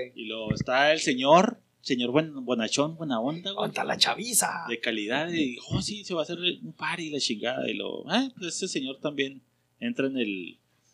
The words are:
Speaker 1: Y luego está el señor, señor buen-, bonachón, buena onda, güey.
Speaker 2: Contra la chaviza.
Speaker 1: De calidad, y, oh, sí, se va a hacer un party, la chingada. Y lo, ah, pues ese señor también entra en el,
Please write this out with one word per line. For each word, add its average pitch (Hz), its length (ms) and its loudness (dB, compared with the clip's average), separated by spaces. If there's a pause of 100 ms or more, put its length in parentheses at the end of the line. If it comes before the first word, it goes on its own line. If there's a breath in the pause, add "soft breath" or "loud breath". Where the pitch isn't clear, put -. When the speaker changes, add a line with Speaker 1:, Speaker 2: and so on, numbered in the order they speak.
(140)
Speaker 1:
Y 120 120 -10
luego 110 280 -4
está 135 380 4
el 160 80 2
señor, 156 600 6 (200)
señor 123 320 0
buen-, 147 320 2
bonachón, 123 520 0
buena 147 240 -2
onda, 165 300 -4
güey. 208 160 -4
Speaker 2:
Contra - 160 -4
la - 140 0
chaviza. - 720 0
Speaker 1:
De 113 100 -4
calidad, 117 540 -2
y, 139 240 -2 (140)
oh, - 120 0
sí, 208 220 -6
se 190 100 -6
va 165 60 2
a - 20 -2
hacer 170 160 -6
un 170 340 -4
party, 160 380 -4
la 147 80 -4
chingada. 120 500 0
Y 113 60 -2
lo, 101 340 -6
ah, 247 200 2 (100)
pues 170 160 -6
ese 190 140 -2
señor 135 320 -4
también 139 420 -2 (380)
entra 120 260 0
en 135 100 -2
el, 98 420 -2 (360)